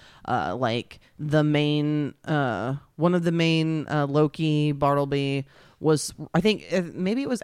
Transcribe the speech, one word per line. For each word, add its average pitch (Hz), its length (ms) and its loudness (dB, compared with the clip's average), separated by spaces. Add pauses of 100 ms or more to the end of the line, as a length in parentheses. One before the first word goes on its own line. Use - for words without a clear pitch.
(240)
Uh, 92 320 -2
like 120 440 -4 (180)
the 151 260 2
main, 151 720 0 (100)
uh, 127 500 -2 (220)
one 175 180 2
of 175 100 0
the 170 80 0
main, 160 560 2
uh, 147 180 0
Loki, 151 640 2
Bartleby, 139 720 0 (360)
was, 156 320 2 (220)
I 165 60 4
think, 190 320 0
uh, 180 100 0 (100)
maybe 196 300 -2
it 277 60 -6
was 254 160 -2